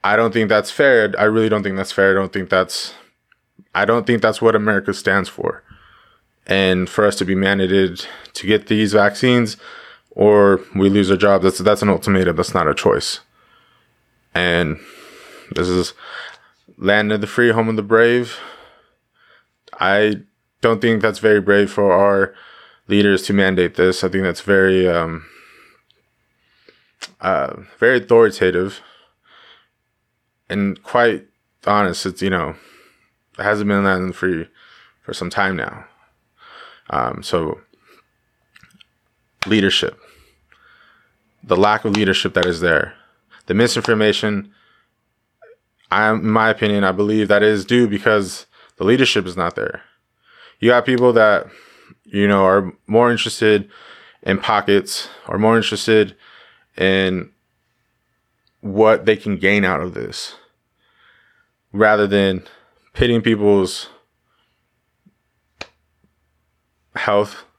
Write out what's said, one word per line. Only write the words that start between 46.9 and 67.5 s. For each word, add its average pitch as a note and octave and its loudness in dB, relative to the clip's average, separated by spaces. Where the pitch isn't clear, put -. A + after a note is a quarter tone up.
believe G#2 0
that G#2 4
is G#2 2
due A#2+ 2
because G2+ -2
the - -8
leadership A2+ 0
is F2+ -12
not E2+ -4
there. - -8
You A#2 4
got B2 4
people B2 2
that, G#2+ 4
you G2+ -2
know, G2 2
are F#2+ 2
more A#2+ 2
interested G#2+ -2
in G2 -2
pockets, G2+ -2
are - -6
more A2 2
interested G#2+ 0
in F#2+ -2
what G#2 2
they G#2+ 2
can G2+ -6
gain G2 0
out F2 -2
of F2+ -10
this, - -12
rather G#2 2
than G2 0
pitting A#2+ 0
people's G#2 0
health G#2 -4